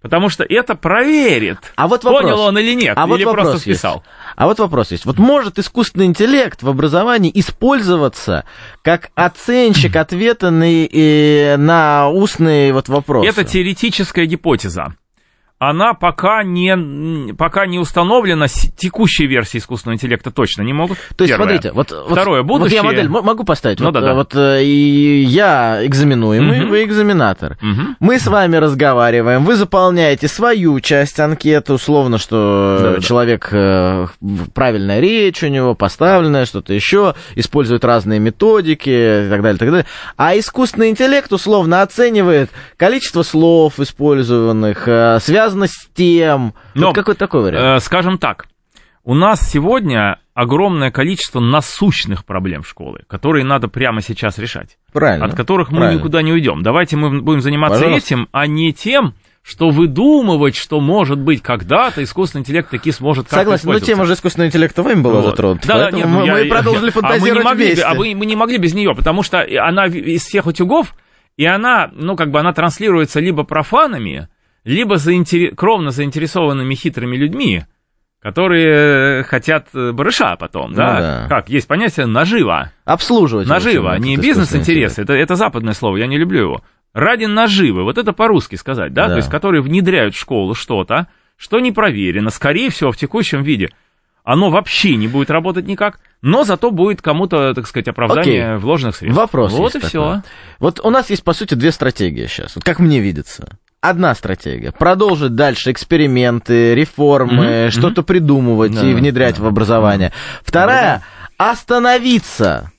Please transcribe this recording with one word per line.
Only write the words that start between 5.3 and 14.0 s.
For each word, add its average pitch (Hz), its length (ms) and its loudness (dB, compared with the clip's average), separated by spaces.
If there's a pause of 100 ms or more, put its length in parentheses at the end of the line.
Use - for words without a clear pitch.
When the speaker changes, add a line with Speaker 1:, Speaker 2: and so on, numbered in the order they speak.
Speaker 2:
искусственный 202 480 -2
интеллект 220 560 0
в 127 80 -2
образовании 170 640 0
использоваться 175 1080 0 (380)
как 170 320 0
оценщик 180 840 2
Speaker 1:
<clears throat> 160 80 2
Speaker 2:
ответа 190 460 -2
на, 165 160 2
э, 151 920 4
на 147 500 4
устные 156 640 2
вот 131 160 -2
вопросы? 143 400 0
Speaker 1:
Это 214 160 0
теоретическая 185 800 -2